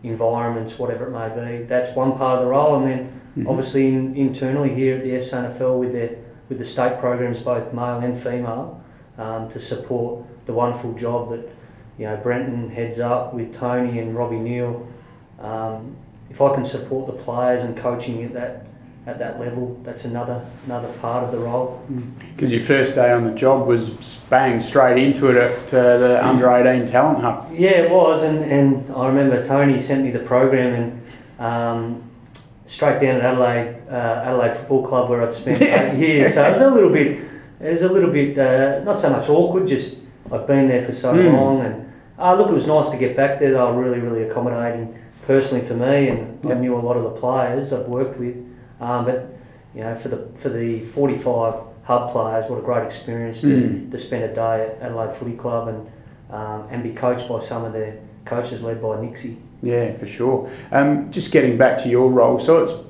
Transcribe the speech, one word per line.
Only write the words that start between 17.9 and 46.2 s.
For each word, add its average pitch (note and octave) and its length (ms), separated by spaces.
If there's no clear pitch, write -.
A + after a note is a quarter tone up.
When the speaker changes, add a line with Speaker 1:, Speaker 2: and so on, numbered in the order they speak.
Speaker 1:
at A#2 120
that, - 320
at A#2+ 100
that A#2+ 220
level, B2 420
that's A#2+ 240
another, A#2+ 400
another A#2+ 220
part B2 240
of B2 80
the A#2 80
role. B2 420
Speaker 2:
Mm. B2 120
'Cause C3 140
your A#2 100
first C3+ 320
day A#2+ 180
on A#2+ 120
the A2+ 80
job B2+ 360
was A#2 300
s-, - 320
bang, B2+ 300
straight B2+ 440
into C3+ 280
it B2 60
at, B2 360
uh, B2 240
the B2 260
under B2+ 280
eighteen B2 360
Talent C#3 340
Hub. A#2 300
Speaker 1:
Yeah, F3 200
it E3+ 180
was, D#3+ 320
and, D3+ 220
and C#3 520
I C3 120
remember C3 360
Tony C#3 360
sent C3+ 240
me B2 80
the A#2 80
program B2+ 560
and, A#2 260
um, A#2 640
straight - 340
down B2+ 180
at A#2+ 60
Adelaide, A#2 520
uh, A#2 340
Adelaide B2 280
Football C3+ 300
Club B2 260
where A#2+ 120
I'd A#2 120
spent - 260
Speaker 2:
Yeah. - 320
Speaker 1:
eight C3+ 80
years. D3+ 340
So C#3+ 140
it - 40
was - 100
a C4+ 100
little G#3 180
bit, D3+ 280
it D3+ 100
was E3+ 140
a F#3 60
little F3+ 200
bit, C#3 280
uh, C3+ 460
not G3+ 160
so C#3+ 120
much B2 180
awkward, F3 380
just - 300
I'd A#2+ 160
been C3+ 220
there B2 120
for - 120
so B2+ 200
Speaker 2:
Mm. E3+ 200
Speaker 1:
long, C3+ 280
and, A2+ 240
uh, G3+ 180
look, G#3 120
it E3+ 60
was C#3+ 120
nice D3+ 240
to C#3 80
get B2+ 200
back C3+ 200
there. C#3 140
They C3 80
were A#2+ 140
really, B2 260
really A#2 240
accommodating A#2 720
personally C3+ 360
for - 120
me, C3+ 320
and A2+ 380